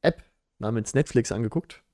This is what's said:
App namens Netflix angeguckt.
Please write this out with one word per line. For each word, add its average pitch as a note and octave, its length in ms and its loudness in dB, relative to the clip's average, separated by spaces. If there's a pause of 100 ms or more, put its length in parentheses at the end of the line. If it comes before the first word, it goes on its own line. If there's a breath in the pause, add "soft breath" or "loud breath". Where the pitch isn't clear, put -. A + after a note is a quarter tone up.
App - 200 2 (360)
namens A2 360 -4
Netflix C3 380 2
angeguckt. A2+ 500 -4 (120)